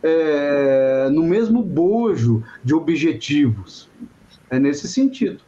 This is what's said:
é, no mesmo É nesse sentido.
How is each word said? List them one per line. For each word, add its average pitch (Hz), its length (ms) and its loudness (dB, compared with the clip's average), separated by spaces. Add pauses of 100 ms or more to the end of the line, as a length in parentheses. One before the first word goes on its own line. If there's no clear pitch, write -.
é, 143 1080 2
no 156 120 2
mesmo 214 440 2 (2750)
É 131 100 -2
nesse 143 280 -2
sentido. 262 600 -2